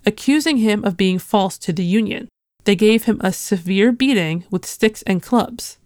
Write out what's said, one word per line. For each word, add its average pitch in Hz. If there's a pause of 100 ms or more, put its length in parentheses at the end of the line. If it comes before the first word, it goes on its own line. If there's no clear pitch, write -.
accusing 285
him 208
of 190
being 185
false 196
to -
the 175
union. 202 (360)
They 202
gave 220
him -
a 185
severe 190
beating 196
with 180
sticks -
and 185
clubs. -